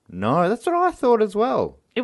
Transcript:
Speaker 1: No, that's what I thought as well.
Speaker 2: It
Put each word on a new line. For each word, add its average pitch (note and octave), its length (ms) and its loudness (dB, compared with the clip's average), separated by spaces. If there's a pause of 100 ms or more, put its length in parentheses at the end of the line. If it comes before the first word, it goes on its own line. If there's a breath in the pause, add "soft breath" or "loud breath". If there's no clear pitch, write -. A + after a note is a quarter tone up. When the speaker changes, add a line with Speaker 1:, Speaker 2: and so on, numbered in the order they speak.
Speaker 1:
No, A#2+ 400 0
that's A#3+ 160 -4
what F4 120 -2
I F4 160 2
thought A#3+ 280 2
as G#3 160 -2
well. G#3 420 -2 (160)
Speaker 2:
It - 100 -4